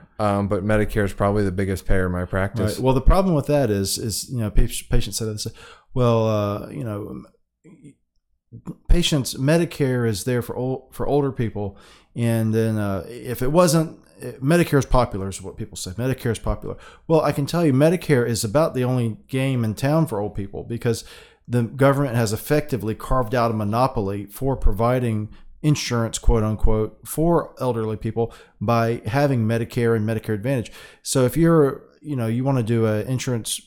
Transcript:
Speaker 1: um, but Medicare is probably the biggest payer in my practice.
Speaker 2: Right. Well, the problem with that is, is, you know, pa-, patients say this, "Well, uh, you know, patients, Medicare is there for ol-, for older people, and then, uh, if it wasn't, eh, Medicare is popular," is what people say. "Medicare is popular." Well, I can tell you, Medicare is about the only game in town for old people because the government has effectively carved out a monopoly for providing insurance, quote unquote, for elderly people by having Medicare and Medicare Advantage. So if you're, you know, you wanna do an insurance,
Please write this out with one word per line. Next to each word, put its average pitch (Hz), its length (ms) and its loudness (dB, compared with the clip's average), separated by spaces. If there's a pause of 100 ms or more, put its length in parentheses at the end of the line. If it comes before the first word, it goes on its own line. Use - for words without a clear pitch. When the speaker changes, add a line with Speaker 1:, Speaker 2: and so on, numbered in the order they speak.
(200)
Speaker 1:
um, 101 280 0
but 95 160 -2
Medicare 107 420 2
is 95 80 -4
probably 101 300 2
the 98 80 0
biggest 95 340 -4
payer 92 220 2
in 90 40 -2
my 90 140 -4
practice. 101 500 -2
Speaker 2:
Right. 113 80 -6
Well, 131 100 4
the 131 80 2
problem 190 320 6
with 139 140 0
that 143 220 2
is, 98 280 0
is, - 320 -6
you 123 100 -6
know, 110 120 -4
pa-, 123 160 6 (220)
patients 110 280 2
say 113 80 -4
this, 107 220 -6 (460)
"Well, 117 340 2
uh, 104 420 -2
you 139 140 -10
know, 104 400 -10 (1700)
patients, 165 460 2
Medicare 135 720 0
is 107 180 -2
there 123 160 0
for - 160 -10
ol-, 127 340 -6
for - 160 -4
older 139 240 2
people, 104 460 -6 (360)
and 113 400 0
then, 110 240 0
uh, 101 300 -4
if 120 340 -10
it 131 120 0
wasn't, 165 440 2 (240)
eh, 123 200 -10
Medicare 156 380 4
is 127 60 2
popular," 104 440 0
is 95 120 -12
what 95 140 -14
people - 220 -12
say. - 140 -10
"Medicare 123 400 -4
is 107 80 -6
popular." 104 360 -6 (320)
Well, 160 140 4
I 143 100 0
can 143 140 -2
tell 165 200 0
you, 147 60 4
Medicare 143 560 2
is 117 160 -2
about 135 300 0
the 127 100 -2
only 123 320 -2 (140)
game 131 340 -2
in 107 120 -2
town 147 320 2
for 104 120 -4
old 101 160 -6
people - 300 -8
because 117 400 -4 (420)
the 120 160 0
government 135 520 2
has 117 160 0
effectively 107 640 -2
carved 123 380 -2
out 117 180 2
a - 20 -2
monopoly 107 720 -2
for 131 300 -4
providing 113 720 2 (320)
insurance, 120 560 0
quote 113 260 4
unquote, 107 640 2
for 165 540 0
elderly 113 380 -2
people 113 360 -4 (280)
by 117 440 0
having 135 400 2
Medicare 117 500 0
and 107 120 0
Medicare 110 280 -2
Advantage. 117 360 -4 (320)
So 127 220 2
if 123 100 0
you're, 160 480 4 (180)
you 147 140 -8
know, 117 120 -2
you 117 160 -2
wanna 135 200 0
do 113 220 2
an 107 220 0
insurance, 123 600 -4